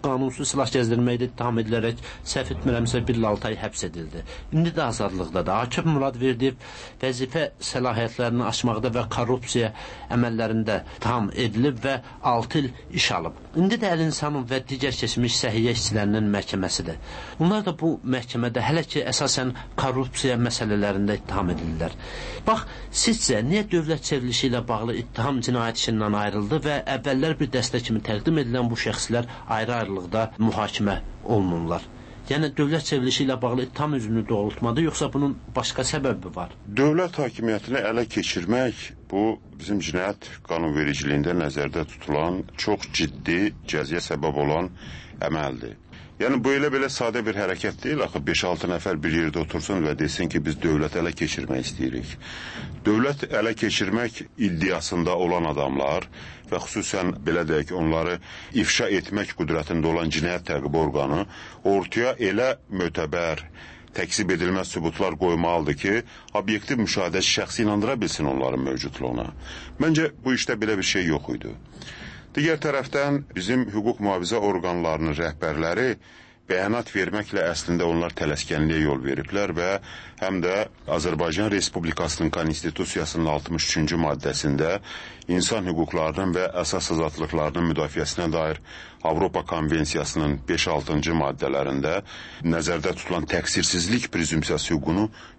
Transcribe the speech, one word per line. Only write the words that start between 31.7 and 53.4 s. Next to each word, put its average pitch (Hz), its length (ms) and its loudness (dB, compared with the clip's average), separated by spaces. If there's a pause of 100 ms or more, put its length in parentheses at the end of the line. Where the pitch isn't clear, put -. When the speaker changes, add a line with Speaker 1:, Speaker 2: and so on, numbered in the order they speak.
Speaker 1:
Yəni, 147 300 2
dövlət 151 320 2
çevrilişi 135 380 2
ilə 131 140 0
bağlı 127 280 0
ittiham 151 260 -2
üzünü 113 320 0
doğrultmadı, 117 640 2
yoxsa 143 240 -2
bunun 143 240 2 (180)
başqa 127 320 0
səbəbi 113 480 -2
var? 87 160 -8 (160)
Speaker 2:
Dövlət 151 560 4
hakimiyyətini 110 680 0
ələ 117 180 2
keçirmək, 107 720 0 (260)
bu, 107 260 2 (180)
bizim 87 240 -2
cinayət 90 520 -2 (180)
qanunvericiliyində 73 880 2
nəzərdə 73 560 -2
tutulan 82 500 0 (140)
çox - 340 0
ciddi 82 640 0 (100)
cəziyə 76 480 -2
səbəb 73 320 0
olan 82 300 2 (500)
əməldir. 67 600 -4 (340)
Yəni, 127 240 2
bu 120 80 2
elə 139 240 4
belə 135 160 2
sadə 120 320 0
bir 104 160 0
hərəkət 92 460 -2
deyil. 147 180 0
Axı, 85 240 -2
beş-altı 85 460 0
nəfər 87 260 0
bir 78 160 0
yerdə 80 300 2
otursun 82 420 -2
və 76 140 2
desin 78 340 0
ki, 87 80 2
biz 76 160 -2
dövləti 78 400 2
ələ 85 160 0
keçirmək 65 480 -2
istəyirik. 64 540 -4 (720)
Dövlət 127 400 2 (100)
ələ 110 160 2